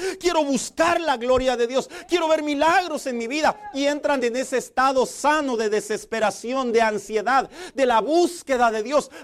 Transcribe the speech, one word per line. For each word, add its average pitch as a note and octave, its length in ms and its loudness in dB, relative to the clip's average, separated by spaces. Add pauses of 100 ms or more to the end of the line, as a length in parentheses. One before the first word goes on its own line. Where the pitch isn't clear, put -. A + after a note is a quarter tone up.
(220)
quiero E4+ 240 2
buscar E4 560 0
la C#4+ 160 -2
gloria B3+ 400 0
de A#3 100 0
Dios, B3 220 -2 (180)
quiero E4 220 0
ver D#4 140 2
milagros D4+ 640 0
en B3 100 -4
mi A#3 100 -4
vida", C#4+ 460 -2
y C#4 100 -2
entran C#4+ 400 0
en A#3 140 -2
ese C4 200 -4
estado C4 480 2
sano C#4 520 0
de A3 120 -2
desesperación, A3 1040 -2
de A3+ 100 4
ansiedad, G#3+ 680 0 (260)
de C4+ 100 2
la A3+ 140 4
búsqueda B3+ 720 2
de G#3+ 120 -2
Dios C4+ 280 0 (120)